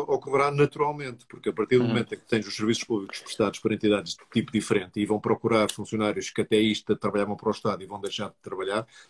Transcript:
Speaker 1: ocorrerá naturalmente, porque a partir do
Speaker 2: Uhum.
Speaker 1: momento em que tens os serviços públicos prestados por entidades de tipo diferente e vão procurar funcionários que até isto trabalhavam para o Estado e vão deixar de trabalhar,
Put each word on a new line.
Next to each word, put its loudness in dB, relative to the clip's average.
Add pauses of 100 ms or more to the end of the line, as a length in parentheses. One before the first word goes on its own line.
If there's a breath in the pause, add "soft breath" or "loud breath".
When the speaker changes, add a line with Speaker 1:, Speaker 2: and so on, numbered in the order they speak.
Speaker 1:
ocorrerá 2
naturalmente, 0
porque -6
a 0
partir 4
do 6
Speaker 2:
Uhum. 2
Speaker 1:
momento 0
em -6
que -20
tens 0
os -10
serviços 0
públicos -4
prestados -2
por 0
entidades 0
de -14 (120)
tipo 0
diferente 0
e 0
vão 0
procurar 2
funcionários -4
que -2
até 2
isto 2
trabalhavam -2
para -2
o 4
Estado -4
e -12
vão -12
deixar -6
de -20
trabalhar, -4 (220 soft breath)